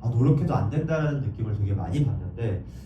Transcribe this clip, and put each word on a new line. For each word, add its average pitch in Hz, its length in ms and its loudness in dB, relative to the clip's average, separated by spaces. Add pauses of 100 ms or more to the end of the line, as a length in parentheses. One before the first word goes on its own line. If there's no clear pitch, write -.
'아, 113 80 -2
노력해도 139 460 4
안 - 140 2
된다.'라는 151 540 0
느낌을 104 340 -2
되게 101 180 0
많이 139 300 0
받는데 98 600 -2 (220)